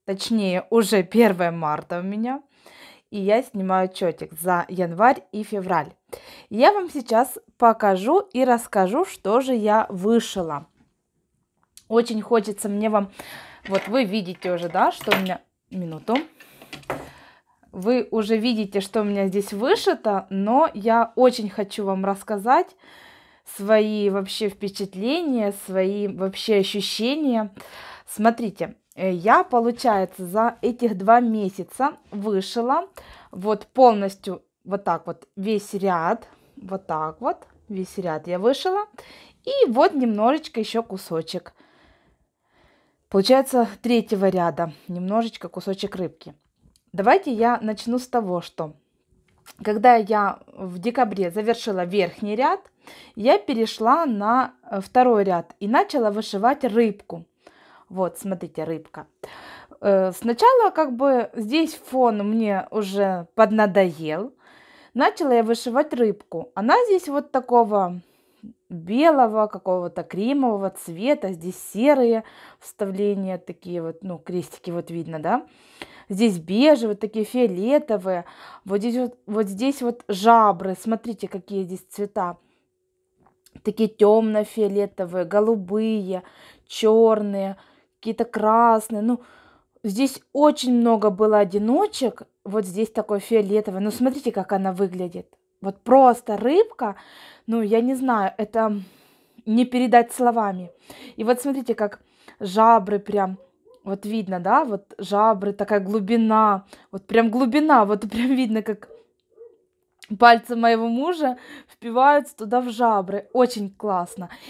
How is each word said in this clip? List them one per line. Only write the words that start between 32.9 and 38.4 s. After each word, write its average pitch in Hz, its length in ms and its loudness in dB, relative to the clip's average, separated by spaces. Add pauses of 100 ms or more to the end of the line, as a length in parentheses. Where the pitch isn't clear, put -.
вот 208 340 -4
полностью 202 800 2 (200)
вот 202 200 -6
так 170 240 -2
вот - 260 -14
весь 202 400 -4
ряд, 185 540 -2 (260)
вот 190 320 -12
так 156 340 -6
вот 294 280 -6 (200)
весь 185 300 -8
ряд 160 300 -6
я 180 100 -4
вышила. 370 480 0 (580)